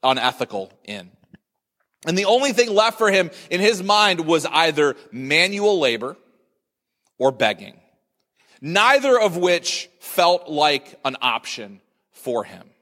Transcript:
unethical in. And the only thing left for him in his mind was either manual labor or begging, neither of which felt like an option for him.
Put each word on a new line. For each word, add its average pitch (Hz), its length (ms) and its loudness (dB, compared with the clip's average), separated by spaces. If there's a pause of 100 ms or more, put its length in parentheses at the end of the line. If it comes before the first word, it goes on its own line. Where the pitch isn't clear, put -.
unethical 123 680 -2 (120)
in. 95 260 -14 (960)
And 170 100 -2
the 202 80 0
only 247 280 2
thing 233 200 0
left 220 260 2
for 214 120 2
him 190 200 0 (200)
in 175 100 -2
his 208 220 0
mind 196 440 2
was 160 200 2
either 147 500 0 (160)
manual 180 680 0
labor 123 380 -2 (1000)
or 131 120 4
begging, 107 480 -4 (840)
neither 247 580 2
of 190 160 0
which 180 540 -2 (100)
felt 175 480 0
like 147 560 -2
an 131 160 -4
option 113 600 -6 (320)
for 117 320 -6
him. 92 240 -20 (140)